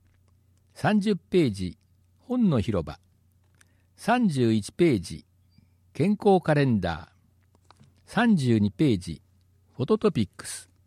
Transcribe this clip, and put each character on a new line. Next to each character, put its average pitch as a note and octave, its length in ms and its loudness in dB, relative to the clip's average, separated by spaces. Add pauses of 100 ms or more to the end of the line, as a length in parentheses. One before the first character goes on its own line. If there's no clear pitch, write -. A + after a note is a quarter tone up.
(760)
三 G3+ 260 0
十 G3 160 0
ペ E3+ 300 0
ー A2+ 40 -2
ジ、 F#2+ 280 -8 (420)
本 A#3+ 280 -2
の C3 120 2
広 F#2 260 -2
場。 C#2+ 140 -14 (960)
三 A#3 320 0
十 B2 240 2
一 A2 180 -2
ペ E3 240 2
ー F#2+ 60 -2
ジ、 D#2 260 -14 (680)
健 F3 180 -2
康 G3 300 2
カ D#3 140 0
レ C#3+ 100 2
ン A#2 160 2
ダ E2 280 -6 (640)
ー。 - 40 -20 (320)
三 A3 300 2
十 B2 220 2
二 G2+ 120 2
ペ D3+ 200 0
ー G2 100 0
ジ、 D#2+ 200 -12 (560)
フ B2 60 -8
ォ C#3 40 -2
ト G#3+ 120 0
ト G3+ 140 0
ピ A#2 100 -2
ッ F#2 140 -2
ク - 100 -18
ス。 - 220 -16 (180)